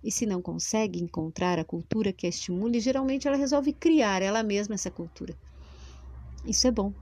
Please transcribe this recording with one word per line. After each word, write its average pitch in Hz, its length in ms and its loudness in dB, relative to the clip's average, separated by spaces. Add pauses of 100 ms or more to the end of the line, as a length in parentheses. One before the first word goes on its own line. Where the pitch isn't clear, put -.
e 220 80 -4
se - 140 -2
não 190 140 0
consegue 175 640 -2
encontrar 170 560 -2
a 160 60 0
cultura 196 480 -2
que 185 140 -4
a 170 40 0
estimule, 202 480 -2
geralmente 262 480 0
ela 277 100 2
resolve 285 360 2
criar 233 500 4
ela 208 220 2
mesma 208 320 0
essa 185 160 -4
cultura. - 420 -10 (1080)
Isso - 240 4
é - 20 6
bom 202 320 0